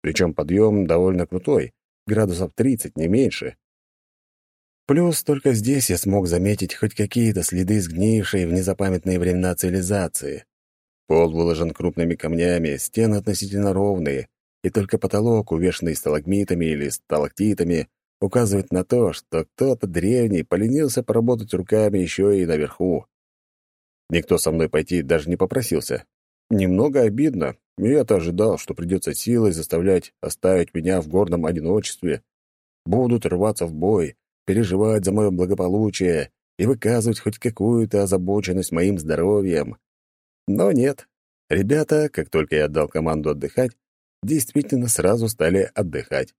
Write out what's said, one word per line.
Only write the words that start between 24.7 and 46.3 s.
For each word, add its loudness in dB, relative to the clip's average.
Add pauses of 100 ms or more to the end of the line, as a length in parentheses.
даже 0
не 0
попросился. -2 (440)
Немного 2
обидно, 0 (200)
я-то 2
ожидал, 0
что -10
придётся -4
силой 2
заставлять 0
оставить 0
меня 0
в -10
гордом 0
одиночестве. -2 (600)
Будут 2
рваться 0
в -8
бой, 0 (320)
переживать 2
за 0
моё 2
благополучие 0 (260)
и 0
выказывать 0
хоть -4
какую-то 0
озабоченность -2
моим 2
здоровьем. 0 (680)
Но 2
нет. 0 (420)
Ребята, 2
как -6
только -2
я 4
отдал 0
команду -2
отдыхать, -2 (520)
действительно -2
сразу 2
стали 0
отдыхать. -4